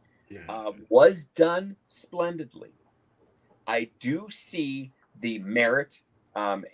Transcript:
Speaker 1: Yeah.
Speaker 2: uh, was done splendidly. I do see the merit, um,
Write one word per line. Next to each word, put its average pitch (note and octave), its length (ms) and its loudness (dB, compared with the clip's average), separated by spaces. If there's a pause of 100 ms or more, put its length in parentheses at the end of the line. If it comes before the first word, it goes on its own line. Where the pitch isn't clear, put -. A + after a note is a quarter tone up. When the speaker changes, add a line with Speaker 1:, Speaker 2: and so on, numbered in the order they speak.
(300)
Speaker 1:
Yeah. G2 200 -18
Speaker 2:
uh, G#2+ 240 -8 (160)
was D#3+ 380 8
done F3 580 0
splendidly. - 880 -8 (920)
I A#2 260 -2 (100)
do E3 280 -4
see C3+ 640 -6 (260)
the A2+ 220 -4
merit, A#2+ 640 0 (340)
um, G2+ 380 -2